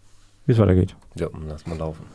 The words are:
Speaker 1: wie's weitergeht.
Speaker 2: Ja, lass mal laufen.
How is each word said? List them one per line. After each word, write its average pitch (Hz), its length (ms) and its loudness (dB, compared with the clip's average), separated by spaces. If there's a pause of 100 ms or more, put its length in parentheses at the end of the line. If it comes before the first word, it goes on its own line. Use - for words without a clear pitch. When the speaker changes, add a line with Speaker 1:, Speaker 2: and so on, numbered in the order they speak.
(460)
Speaker 1:
wie's 117 120 4
weitergeht. 92 380 4 (200)
Speaker 2:
Ja, 85 120 -4 (200)
lass 76 180 -14
mal 82 120 -8
laufen. 80 360 -10